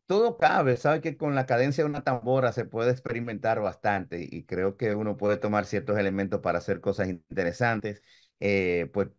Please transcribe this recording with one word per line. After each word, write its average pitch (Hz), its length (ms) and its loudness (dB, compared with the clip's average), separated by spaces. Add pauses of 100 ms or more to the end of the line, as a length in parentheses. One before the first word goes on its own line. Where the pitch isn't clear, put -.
Todo 226 320 2
cabe, 151 400 4
sabe 151 240 2
que 156 160 -6
con 147 180 -2
la 131 100 2
cadencia 135 380 2
de 147 60 2
una 147 140 -6
tambora 127 500 2
se 110 120 -4
puede 113 260 0
experimentar 117 680 -2
bastante 90 720 -2
y 80 160 -12
creo 95 320 -2
que 107 180 0
uno 107 220 -2
puede 104 200 0
tomar 104 280 0
ciertos 104 320 -2
elementos 98 440 0
para 87 180 0
hacer 90 220 -4
cosas 98 280 -2
interesantes. 101 920 -2 (380)
Eh, 92 540 0
pues 101 260 0